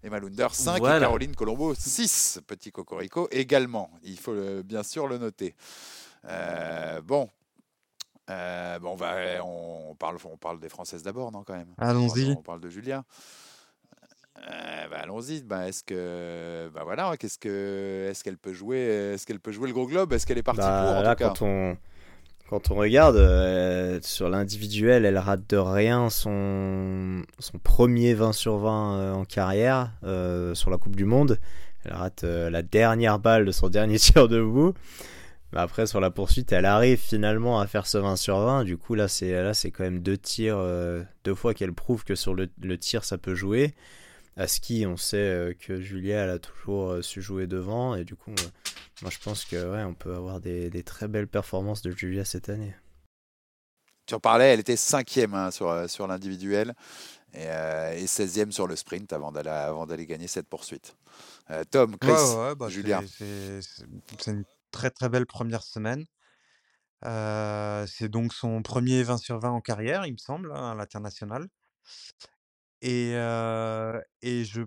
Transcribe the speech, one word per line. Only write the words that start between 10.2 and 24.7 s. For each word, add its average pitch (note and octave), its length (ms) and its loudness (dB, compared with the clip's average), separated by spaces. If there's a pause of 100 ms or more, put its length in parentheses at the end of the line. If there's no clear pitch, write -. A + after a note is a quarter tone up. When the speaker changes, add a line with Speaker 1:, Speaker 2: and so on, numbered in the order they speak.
Speaker 1:
on D#2+ 120 -18
parle E2 220 -10
des D#2+ 100 -14
Françaises E2+ 340 -16
d'abord, A2+ 280 -8
non, G2+ 120 -16
quand F#2+ 120 -12
même ? F2+ 220 -14
Speaker 3:
Allons-y. A#2+ 540 0
Speaker 1:
On B2+ 120 -4
parle E2+ 180 -12
de F2 80 -12
Julia. B2+ 340 -10 (1300)
Euh, D#2+ 500 -12
bah, D#2 140 -10
allons-y. A#2+ 420 -10
Bah, F#2+ 240 -4
est-ce - 160 -8
que, E2+ 920 -8
bah, D2+ 100 -10
voilà, D3+ 340 -4
qu'est-ce - 200 -10
que, G2 720 -6
est-ce F#2+ 140 -10
qu'elle F#2+ 140 -8
peut F#2+ 160 -12
jouer, G#2+ 260 -6 (340)
est-ce G2 120 -8
qu'elle G#2 140 -8
peut A2+ 120 -10
jouer A2+ 160 -6
le B2+ 60 -6
gros B2+ 140 -2
globe ? E3 260 0
Est-ce A#2 120 2
qu'elle B2 120 0
est A#2 60 0
partie G#2+ 180 2
Speaker 4:
Bah, G2 260 4
Speaker 1:
pour, F#2+ 100 2
en G2 40 2
Speaker 4:
là, A2+ 140 6
Speaker 1:
tout - 40 -10
cas ? A2+ 100 4
Speaker 4:
quand F#2+ 120 -2
on, F#2+ 360 0 (680)
quand - 240 0
on G2 40 2
regarde, A2+ 420 8
euh, F#2 840 6
sur - 280 -2
l'individuel, G#2 760 4